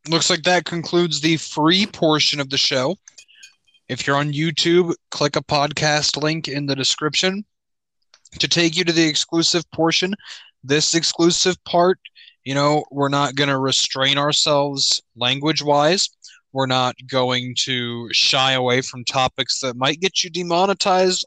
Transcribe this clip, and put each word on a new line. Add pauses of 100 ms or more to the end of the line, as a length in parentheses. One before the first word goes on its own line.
looks
like
that
concludes
the
free
portion
of
the
show. (920)
If
you're
on
YouTube, (160)
click
a
podcast
link
in
the
description (920)
to
take
you
to
the
exclusive
portion. (500)
This
exclusive
part, (460)
you
know,
we're
not
gonna
restrain
ourselves (140)
language-wise. (420)
We're
not (120)
going
to
shy
away
from
topics
that
might
get
you
demonetized